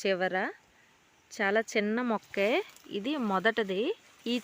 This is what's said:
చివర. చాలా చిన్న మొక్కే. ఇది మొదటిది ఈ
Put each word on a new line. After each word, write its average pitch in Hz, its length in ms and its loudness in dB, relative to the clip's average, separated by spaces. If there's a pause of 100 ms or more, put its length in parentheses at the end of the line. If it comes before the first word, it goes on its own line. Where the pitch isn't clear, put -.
చివర. 185 360 0 (1000)
చాలా 208 240 2 (120)
చిన్న 214 240 0 (160)
మొక్కే. 202 360 0 (500)
ఇది 226 140 -2 (200)
మొదటిది 190 480 2 (520)
ఈ - 120 2